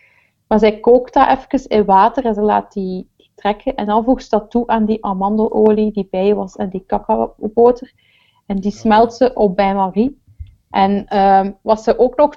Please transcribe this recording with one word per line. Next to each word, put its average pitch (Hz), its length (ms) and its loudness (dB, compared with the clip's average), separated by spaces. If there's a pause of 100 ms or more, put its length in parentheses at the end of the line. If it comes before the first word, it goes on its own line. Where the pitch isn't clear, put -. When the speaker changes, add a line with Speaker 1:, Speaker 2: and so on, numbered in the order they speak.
(480)
Speaker 1:
Maar 220 120 2
zij 214 200 2
kookt 247 340 2
dat 269 140 4 (240)
even 262 180 -4
in 208 160 0
water 208 400 2
en 226 80 -2
ze 202 80 -6
laat 208 320 -2
die, 185 440 -10
die - 180 -20
trekken 208 400 -6
en 208 100 -6
dan 208 180 0
voegt 254 200 0
ze - 60 -20
dat 208 220 -2
toe 240 160 -2
aan 226 180 0
die 220 200 -4
amandelolie, 214 840 0
die 196 200 -6
bijenwas 196 440 -2
en 202 140 -6
die 185 180 -12
cacaoboter. 226 1080 -2 (520)
En 196 100 -6
die 196 160 -4
Speaker 2:
Ja. - 60 -12
Speaker 1:
smelt 226 360 2
ze - 200 0
op 196 220 0
bain-marie. 196 640 -2 (480)
En, 196 380 0
ehm, 196 440 2 (100)
wat 214 220 -2
ze 226 160 0
ook 247 180 0
nog 294 200 2